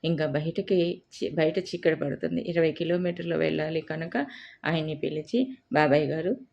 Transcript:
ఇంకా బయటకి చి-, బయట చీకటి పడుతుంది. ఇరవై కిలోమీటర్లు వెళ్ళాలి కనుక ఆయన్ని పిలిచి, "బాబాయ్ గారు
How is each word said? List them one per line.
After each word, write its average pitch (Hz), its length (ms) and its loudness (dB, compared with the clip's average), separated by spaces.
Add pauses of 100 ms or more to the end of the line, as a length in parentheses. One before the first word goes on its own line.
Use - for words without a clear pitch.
ఇంకా 156 220 2
బయటకి 170 760 0 (100)
చి-, - 220 -4
బయట 165 240 2
చీకటి 175 360 0
పడుతుంది. 151 480 -2
ఇరవై 165 300 2
కిలోమీటర్లు 170 640 -2
వెళ్ళాలి 160 440 0
కనుక 165 460 -4 (380)
ఆయన్ని 156 300 -2
పిలిచి, 156 640 -2 (140)
"బాబాయ్ 147 340 6
గారు 160 300 -2 (160)